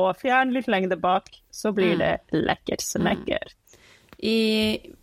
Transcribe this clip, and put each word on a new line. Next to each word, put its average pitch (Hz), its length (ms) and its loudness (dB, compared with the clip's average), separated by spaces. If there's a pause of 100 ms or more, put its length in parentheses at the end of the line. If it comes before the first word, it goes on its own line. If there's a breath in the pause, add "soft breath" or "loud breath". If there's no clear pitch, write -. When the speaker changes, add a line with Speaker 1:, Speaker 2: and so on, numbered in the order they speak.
(200)
Speaker 1:
fjern 262 340 2
litt 254 140 -2
lengde 185 340 0
bak, 185 280 0 (220)
så 214 220 -4
blir 180 220 2
Speaker 2:
Mm. - 20 -2
Speaker 1:
det 165 240 0 (120)
lekkert - 480 -2
som - 200 -4
Speaker 2:
Mm. 175 140 2 (100)
Speaker 1:
lekkert. - 280 -6 (680 loud breath)
Speaker 2:
I 220 800 0